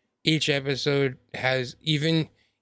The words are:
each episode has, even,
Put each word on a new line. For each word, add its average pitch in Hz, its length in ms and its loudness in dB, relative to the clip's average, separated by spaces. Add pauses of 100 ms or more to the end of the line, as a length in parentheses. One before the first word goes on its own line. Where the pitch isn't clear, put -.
(240)
each 156 260 2
episode 139 680 0 (160)
has, 131 480 -2
even, 156 480 0 (320)